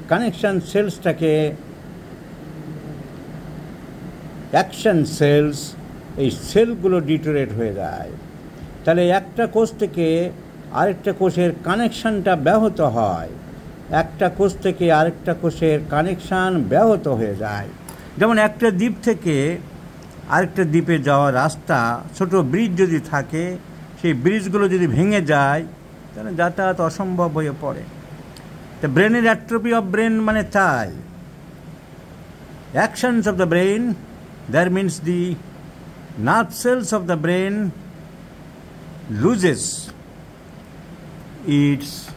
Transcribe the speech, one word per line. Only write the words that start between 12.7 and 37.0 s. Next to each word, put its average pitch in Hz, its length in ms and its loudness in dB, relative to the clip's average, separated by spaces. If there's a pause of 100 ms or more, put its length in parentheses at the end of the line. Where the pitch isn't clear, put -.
হয়, 90 340 0 (720)
একটা 180 240 0 (100)
কোষ 196 140 4 (140)
থেকে 180 200 0 (140)
আরেকটা 160 420 0
কোষের 160 360 2 (160)
কানেকশন 185 580 0 (200)
ব্যাহত 208 340 4 (140)
হয়ে 104 240 -2
যায়। 104 260 -6 (500)
যেমন 226 160 4 (120)
একটা 214 200 0 (120)
দ্বীপ 220 160 0 (120)
থেকে 180 280 2 (1000)
আরেকটা 185 280 2 (100)
দ্বীপে 165 220 4 (120)
যাওয়ার 143 240 6 (100)
রাস্তা, 151 380 0 (380)
ছোট 185 140 0 (200)
ব্রিজ 208 200 2 (100)
যদি 165 180 4 (140)
থাকে, 156 300 -2 (560)
সেই 170 140 2 (100)
ব্রিজগুলো 196 500 4
যদি 180 220 4
ভেঙে 196 260 4 (120)
যায়, 143 300 4 (480)
তাহলে 110 280 -8
যাতায়াত 175 400 0 (100)
অসম্ভব 175 480 0
হয়ে 151 160 -2 (100)
পড়ে। 135 200 -6 (960)
তো - 60 0 (100)
brain 208 180 6 (220)
atrophy 226 440 -2
of 202 140 0
brain 226 200 2 (140)
মানে 214 140 2 (140)
তাই। 139 340 2 (2000)
Actions 240 460 2
of 196 100 0
the 180 120 4
brain, 190 280 4 (720)
that 170 220 4
means 190 180 0 (160)
the 175 120 2 (1080)
nerve 185 240 4 (100)
cells 247 360 0
of 190 140 -6